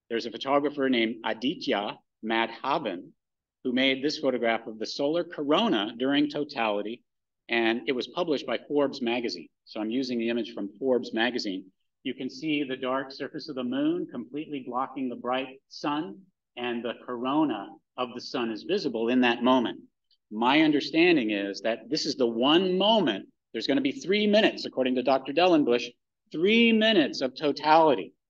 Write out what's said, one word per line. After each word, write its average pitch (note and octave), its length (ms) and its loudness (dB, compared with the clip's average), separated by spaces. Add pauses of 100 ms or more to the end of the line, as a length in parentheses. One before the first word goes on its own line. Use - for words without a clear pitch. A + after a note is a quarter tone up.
There's A#2 160 -4
a A2+ 60 -8
photographer C#3 580 0
named A#2 280 2 (100)
Aditya A2 720 -2 (260)
Madhavan A2+ 840 -2 (560)
who C3 80 -2
made C3 300 2
this D3+ 160 -2
photograph A#2 480 0
of A2 120 -12
the G#2+ 80 -8
solar D#3 380 -2
corona D3+ 720 0
during C#3+ 320 2
totality, A2+ 720 -4 (480)
and A#2 360 2
it C#3+ 60 0
was B2 140 -4
published E3 400 -2
by A#2 200 -2
Forbes C#3+ 360 0
magazine. A#2 460 -4 (180)
So A2+ 140 -10
I'm A2 100 -4
using B2 280 -2
the A#2 120 -2
image A#2 240 -4
from G2+ 240 -8
Forbes B2+ 340 0
magazine. A2 540 -2 (380)
You B2+ 100 -6
can B2+ 140 -8
see D3 360 -4
the B2+ 120 -6
dark C3+ 360 -4
surface - 360 -10
of C#3+ 60 -10
the C3 80 -6
moon C#3+ 480 -2
completely D3 560 -10
blocking B2+ 420 -6
the A#2+ 60 -6
bright B2+ 540 -6
sun, E3 500 -6 (380)
and A#2+ 280 -4
the A2+ 100 -4 (120)
corona B2+ 640 -2 (280)
of B2 180 -4
the A#2+ 60 -10
sun A#2 300 -4
is G#2 140 -8
visible C3 440 -2
in B2+ 120 4
that A#2+ 240 2
moment. B2 340 4 (520)
My B2 320 4
understanding D3+ 680 4
is G2+ 300 -4
that A2+ 280 -4
this C3+ 160 -2
is B2+ 120 -4
the B2+ 100 2
one D#3 500 2
moment, F#3+ 520 2 (240)
there's A2+ 160 -6
gonna C#3 120 2
be C3 120 0
three G#3 340 0
minutes, G#3 380 4
according B2+ 320 -2
to B2 80 0
Doctor C3+ 280 2
Dellenbusch, D3 520 4 (480)
three A3+ 400 4
minutes G#3+ 480 2
of C3 160 -4
totality. D3+ 760 4 (180)